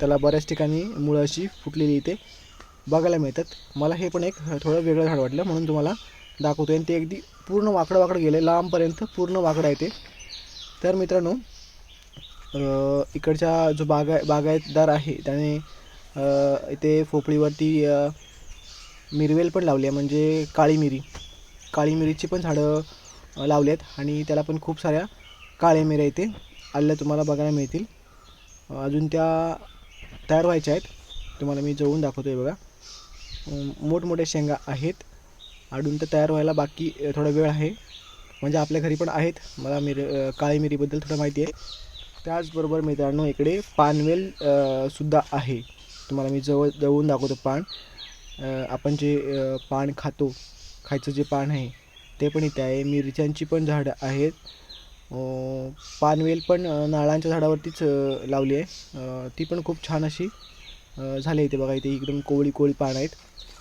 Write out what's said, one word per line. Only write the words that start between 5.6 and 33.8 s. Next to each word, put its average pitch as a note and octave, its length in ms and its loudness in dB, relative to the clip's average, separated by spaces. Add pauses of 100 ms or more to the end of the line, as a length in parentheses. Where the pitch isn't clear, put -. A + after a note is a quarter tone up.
तुम्हाला D3+ 240 2 (500)
दाखवतोय. D3+ 340 2
आणि D#3+ 120 -2
ते E3+ 80 2
अगदी D#3+ 200 -4 (320)
पूर्ण G#3 200 2
वाकडं F#3 320 4
वाकडं F3+ 200 4
गेलं D#3 160 4
आहे, D#3+ 100 4
लांबपर्यंत E3+ 580 2 (120)
पूर्ण F3+ 200 0
वाकडं D#3+ 300 2
आहे C#3+ 80 4
ते. D#3+ 140 -2 (960)
तर F3+ 120 4
मित्रांनो, F3+ 380 2 (1200)
अ, C#3 480 0 (120)
इकडच्या D#3+ 580 2
जो D3+ 120 -2
बागा-, D3+ 420 2
बागायतदार D#3 600 2
आहे D3+ 260 2 (100)
त्याने, D3 320 0 (600)
अ, C#3 400 4 (140)
इथे D3+ 320 2
पोपळीवरती, D3+ 840 2
अ, C#3+ 240 4 (1040)
मिरवेल D3+ 360 2
पण F3+ 160 0
लावली C3+ 220 4
आहे, C#3 80 0
म्हणजे D3+ 500 2 (100)
काळी D#3 220 6
मिरी, C#3+ 220 2 (760)
काळी D3+ 200 2
मिरीची D#3 320 0
पण F3+ 140 -2
झाडं, D3+ 400 2 (560)
अ, C#3 100 -4
लावली D3 240 4
आहेत - 300 -4
आणि D3 220 -2
त्याला D3+ 200 0
पण D#3 180 -4
खूप D#3+ 200 -6
साऱ्या D#3+ 240 0 (560)
काळ्या D#3+ 240 6
मिऱ्या D3+ 220 4
इथे E3+ 200 0 (480)
आलेल्या D3+ 260 2
तुम्हाला D3+ 220 0
बघायला D3+ 280 0
मिळतील. D3 340 -2 (840)
अ, C#3 40 -10
अजून C#3+ 320 -2
त्या D#3+ 500 0 (760)
तयार D#3+ 140 6
व्हायच्या D#3+ 300 2
आहेत, F#3 80 0 (580)
तुम्हाला C#3+ 220 -2
मी C#3+ 120 -2
जवळून D3 260 2
दाखवतोय C3+ 360 -2
बघा. C3 160 -2 (920)
अ, D#3 40 -10 (300)